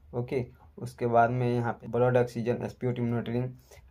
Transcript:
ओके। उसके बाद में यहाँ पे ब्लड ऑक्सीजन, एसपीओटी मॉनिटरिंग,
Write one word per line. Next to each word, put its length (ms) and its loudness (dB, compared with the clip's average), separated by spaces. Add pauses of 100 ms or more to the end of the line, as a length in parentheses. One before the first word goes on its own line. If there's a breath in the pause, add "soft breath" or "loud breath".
(160)
ओके। 300 -4 (320 loud breath)
उसके 300 -6
बाद 240 6
में 160 0
यहाँ 260 0
पे 160 -16
ब्लड 280 4
ऑक्सीजन, 460 0
एसपीओटी 380 -4
मॉनिटरिंग, 480 -2 (420 loud breath)